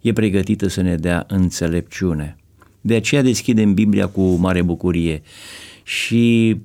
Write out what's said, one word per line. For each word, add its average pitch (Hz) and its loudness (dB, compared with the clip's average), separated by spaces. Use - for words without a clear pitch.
e 117 0
pregătită 98 0
să 92 -4
ne 90 0
dea 85 -2
înțelepciune. 85 -2
De 113 0
aceea 135 0
deschidem 110 2
Biblia 101 2
cu 95 0
mare 90 2
bucurie 85 -2
și 113 0